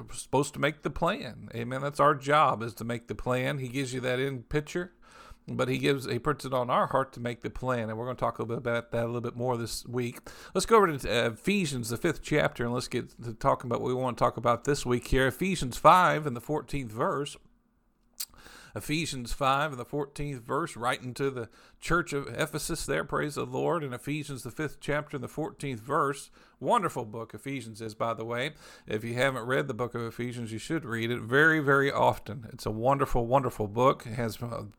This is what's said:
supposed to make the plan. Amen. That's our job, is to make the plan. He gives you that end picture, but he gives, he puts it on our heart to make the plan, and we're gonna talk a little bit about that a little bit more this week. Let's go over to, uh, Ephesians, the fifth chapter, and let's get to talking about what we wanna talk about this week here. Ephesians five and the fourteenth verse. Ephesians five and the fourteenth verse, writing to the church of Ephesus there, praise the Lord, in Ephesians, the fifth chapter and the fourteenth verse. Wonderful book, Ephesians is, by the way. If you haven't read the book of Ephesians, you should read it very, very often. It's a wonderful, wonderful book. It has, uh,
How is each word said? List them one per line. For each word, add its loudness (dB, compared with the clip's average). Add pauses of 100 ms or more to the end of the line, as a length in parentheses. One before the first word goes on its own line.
(120)
supposed 0
to -8
make -2
the -2
plan. -4
Amen. -4
That's 0
our 8
job, 4
is -4
to -10
make -4
the -6
plan. 0
He -6
gives -4
you -4
that 0
end -2
picture, -2 (560)
but 0
he 2
gives, 2
he -2
puts -2
it -6
on 0
our 2
heart 0
to -12
make -4
the -6
plan, -2
and -6
we're -6
gonna -6
talk -2
a 0
little -2
bit -4
about -2
that 0
a -2
little -4
bit -6
more 0
this -6
week. -4 (360)
Let's 0
go 6
over 8
to, -6
uh, 4
Ephesians, -2
the -4
fifth 0
chapter, 2
and -2
let's -4
get -6
to -8
talking 0
about 0
what -2
we 0
wanna -2
talk 2
about 2
this 0
week 0
here. 4
Ephesians -2
five 8
and -4
the -8
fourteenth -4
verse. -2 (1400)
Ephesians -4
five 2
and -10
the -8
fourteenth -6
verse, -4
writing -4
to 0
the -6 (320)
church 0
of -4
Ephesus -4
there, 0
praise -2
the -2
Lord, 0
in -6
Ephesians, -6
the -10
fifth -6
chapter -4
and -6
the -8
fourteenth -6
verse. -2 (280)
Wonderful 0
book, -10
Ephesians -8
is, -8
by 0
the -6
way. -4 (340)
If -2
you -4
haven't 2
read 2
the -4
book -4
of -2
Ephesians, -6
you -6
should -4
read -2
it -2
very, 6
very 6
often. 2
It's -8
a 0
wonderful, 2
wonderful 2
book. 2
It -8
has, -4
uh, -6 (160)